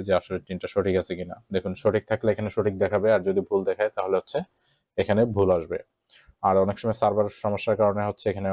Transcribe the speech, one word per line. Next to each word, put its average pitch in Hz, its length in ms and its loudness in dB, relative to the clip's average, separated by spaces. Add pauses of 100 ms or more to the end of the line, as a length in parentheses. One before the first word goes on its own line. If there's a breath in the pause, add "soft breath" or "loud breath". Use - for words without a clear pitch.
যে 98 120 2
আসলে 92 200 -4
টিনটা 90 340 -8
সঠিক 95 280 2
আছে 90 180 -8
কিনা। 87 160 -10 (180)
দেখুন, 92 180 -2 (100)
সঠিক 107 300 0
থাকলে 110 220 -2
এখানে 107 160 -4
সঠিক 101 340 -2
দেখাবে, 98 320 2
আর 92 120 2
যদি 98 220 2
ভুল 98 200 2
দেখায় 104 280 0
তাহলে 95 220 0
হচ্ছে - 200 -4 (580)
এখানে 107 240 2 (140)
ভুল 98 220 4
আসবে। 82 220 -6 (600 soft breath)
আর 95 220 2
অনেক 101 180 -2
সময় 110 200 -2
সার্ভার 104 240 2 (180)
সমস্যার 104 380 -2
কারণে 104 280 2
হচ্ছে - 220 -8
এখানে 98 220 -6